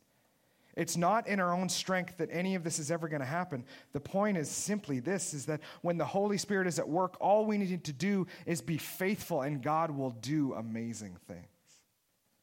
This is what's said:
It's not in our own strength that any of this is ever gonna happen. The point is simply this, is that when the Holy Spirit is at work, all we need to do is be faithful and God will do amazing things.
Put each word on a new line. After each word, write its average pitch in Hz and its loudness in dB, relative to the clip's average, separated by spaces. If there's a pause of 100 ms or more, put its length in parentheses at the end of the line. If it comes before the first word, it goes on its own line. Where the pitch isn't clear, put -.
(760)
It's 170 0
not 190 4
in 196 2
our 180 4
own 185 2
strength 180 0
that 160 0
any 180 0
of 180 0
this 156 -2
is 151 -4
ever 165 0
gonna 151 -2
happen. 151 -2 (280)
The 143 -4
point 196 2
is 147 0
simply 160 -2
this, 165 -2
is 135 -6
that 151 -2 (220)
when 175 2
the 151 2
Holy 196 2
Spirit 190 2
is 165 0
at 180 0
work, 180 2
all 214 6
we 214 2
need 185 0
to 156 -6
do 185 0 (180)
is 165 -2
be 143 -2
faithful 185 -2
and 143 -2
God 156 2
will 135 0
do 127 0
amazing 110 -6
things. 87 -14 (960)